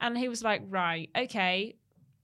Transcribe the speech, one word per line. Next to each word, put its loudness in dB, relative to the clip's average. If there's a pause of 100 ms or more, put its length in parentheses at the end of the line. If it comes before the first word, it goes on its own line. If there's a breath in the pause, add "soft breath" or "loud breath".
And 0
he 0
was -4
like, 2
"Right, -2
okay, 0 (480)